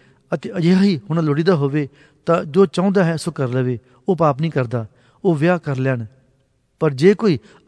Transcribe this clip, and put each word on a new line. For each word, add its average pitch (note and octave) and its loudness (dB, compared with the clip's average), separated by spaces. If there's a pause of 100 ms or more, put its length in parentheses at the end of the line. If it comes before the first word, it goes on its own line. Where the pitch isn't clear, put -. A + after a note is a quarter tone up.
(320)
ਅਤੇ F#3+ -8
ਅਜਿਹਾ F#3 2
ਹੀ G3 2
ਹੋਣਾ D#3+ -4
ਲੋੜੀਦਾ D#3+ 2
ਹੋਵੇ, C#3+ -2 (380)
ਤਾਂ E3 0
ਜੋ F3 2
ਚਾਹੁੰਦਾ F#3+ 0
ਹੈ E3 0
ਸੋ D3+ -8
ਕਰ C3+ -4
ਲਵੇ, B2 -2 (280)
ਉਹ D3+ 0
ਪਾਪ D3 0
ਨਹੀਂ D#3+ -2
ਕਰਦਾ, A#2+ -4 (380)
ਉਹ E3+ 2
ਵਿਆਹ E3+ 0
ਕਰ C#3 -6
ਲੈਣ। C3 -2 (760)
ਪਰ D#3 0
ਜੇ E3 4
ਕੋਈ F3 0 (280)